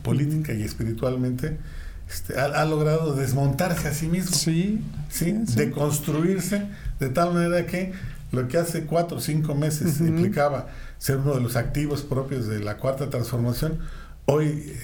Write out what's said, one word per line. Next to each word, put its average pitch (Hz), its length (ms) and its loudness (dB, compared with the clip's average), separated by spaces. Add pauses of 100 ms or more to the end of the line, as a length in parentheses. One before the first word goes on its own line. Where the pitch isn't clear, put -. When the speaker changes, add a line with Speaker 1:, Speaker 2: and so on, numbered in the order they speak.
Speaker 1:
política 143 500 0
Speaker 2:
Ujú. 107 80 -2
Speaker 1:
y 107 40 -2
espiritualmente, 123 920 -2 (500)
este, - 320 -6
ha, 135 60 2
ha 147 220 2
logrado 156 480 2
desmontarse 139 720 2
a 135 60 -2
sí 156 140 -2
mismo. 185 280 0
Speaker 2:
Sí, 185 460 2 (260)
Speaker 1:
¿Sí? - 160 -2
Speaker 2:
sí, 214 220 0
sí. 117 100 2
Speaker 1:
Deconstruirse 160 1120 2 (340)
de 135 80 0
tal 175 240 2
manera 170 340 2
que 185 260 -4 (380)
lo 123 160 0
que 165 120 0
hace 170 260 0
cuatro 165 320 0
o 117 40 -6
cinco 151 340 0
meses 151 420 2
Speaker 2:
Ujú. 165 120 4
Speaker 1:
implicaba 147 580 2 (320)
ser 135 180 0
uno 139 180 2
de 127 60 2
los 117 160 0
activos 143 460 0
propios 131 440 -2
de 107 140 -2
la 104 160 -2
Cuarta 135 320 -2
Transformación, 123 720 0 (480)
hoy 151 580 2